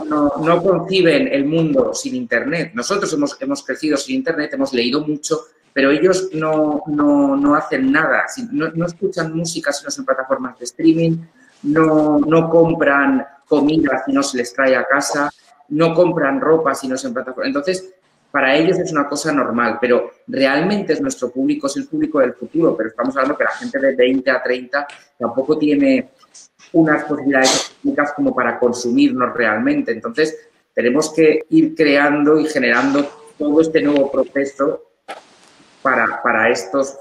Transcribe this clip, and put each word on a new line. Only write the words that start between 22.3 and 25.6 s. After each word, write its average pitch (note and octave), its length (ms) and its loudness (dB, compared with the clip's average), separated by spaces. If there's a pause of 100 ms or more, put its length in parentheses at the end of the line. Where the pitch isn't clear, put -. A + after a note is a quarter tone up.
futuro, D#3 420 -2
pero A2 140 -4
estamos C3 260 -4
hablando C#3 220 -2
que - 60 0
la A2 80 -2
gente B2 260 -6
de C3+ 180 0
veinte B2+ 340 2
a B2+ 120 0
treinta B2+ 440 -4 (320)
tampoco C3+ 400 -2
tiene C#3 520 2 (600)